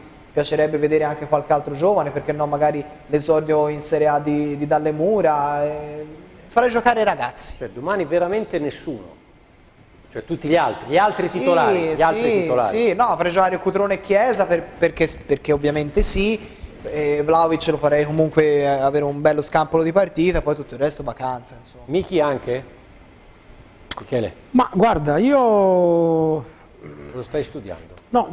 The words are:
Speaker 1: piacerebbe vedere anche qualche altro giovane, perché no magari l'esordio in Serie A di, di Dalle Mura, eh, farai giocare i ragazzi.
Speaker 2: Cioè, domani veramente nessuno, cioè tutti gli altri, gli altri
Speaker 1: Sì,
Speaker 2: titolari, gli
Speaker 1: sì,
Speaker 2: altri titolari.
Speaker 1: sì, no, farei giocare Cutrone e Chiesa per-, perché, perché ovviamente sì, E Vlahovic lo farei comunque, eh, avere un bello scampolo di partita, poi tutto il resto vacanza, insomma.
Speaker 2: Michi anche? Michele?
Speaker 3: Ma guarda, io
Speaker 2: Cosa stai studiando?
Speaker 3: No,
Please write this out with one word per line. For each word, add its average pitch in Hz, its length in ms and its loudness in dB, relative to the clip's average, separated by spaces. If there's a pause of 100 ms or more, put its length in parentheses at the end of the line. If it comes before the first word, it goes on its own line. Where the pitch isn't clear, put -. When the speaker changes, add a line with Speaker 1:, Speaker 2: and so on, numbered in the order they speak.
(320)
Speaker 1:
piacerebbe 151 460 0
vedere 151 260 2
anche 151 240 -4
qualche 147 240 -2
altro 147 240 0
giovane, 160 360 2
perché 143 200 -4
no 147 160 -2
magari 147 340 0 (260)
l'esordio 151 600 2
in 151 140 -6
Serie 151 260 0
A 147 140 2
di, 147 340 -2
di 143 100 -4
Dalle 151 280 0
Mura, 151 720 2
eh, 151 400 -8 (420)
farai 247 220 2
giocare 233 320 2
i - 20 2
ragazzi. 135 540 -2
Speaker 2:
Cioè, 123 100 -8
domani 165 380 -4
veramente 175 540 -2
nessuno, 127 560 -8 (960)
cioè 117 140 -12
tutti 165 240 -6
gli 156 80 4
altri, 127 360 0
gli 156 60 2
altri 190 300 2
Speaker 1:
Sì, 175 120 -6
Speaker 2:
titolari, 170 500 2
gli 156 80 -2
Speaker 1:
sì, 151 40 -2
Speaker 2:
altri 214 300 2 (120)
titolari. 123 340 0
Speaker 1:
sì, 226 160 2
no, 214 240 2
farei 170 160 0
giocare 185 260 2
Cutrone 196 360 -2
e 185 40 -6
Chiesa 202 460 2
per-, 165 180 0 (140)
perché, 165 280 0 (200)
perché 143 260 -2
ovviamente 147 500 0
sì, 208 380 0 (440)
E 147 400 -2
Vlahovic 165 440 2
lo 151 100 0
farei 147 280 2
comunque, 156 380 2 (180)
eh, 143 40 0
avere 139 400 0
un 143 160 -4
bello 151 200 4
scampolo 160 420 0
di 165 80 0
partita, 175 500 0
poi 147 140 -2
tutto 143 180 -12
il 120 60 -12
resto 147 240 -4
vacanza, 127 560 -8
insomma. - 280 -20
Speaker 2:
Michi 185 320 -2
anche? 135 440 -2 (1400)
Michele? 110 340 -6 (180)
Speaker 3:
Ma 247 220 2
guarda, 170 440 2
io 175 1300 2 (600)
Speaker 2:
Cosa 123 120 -12
stai 147 200 -6
studiando? 101 500 -14 (160)
Speaker 3:
No, 240 240 0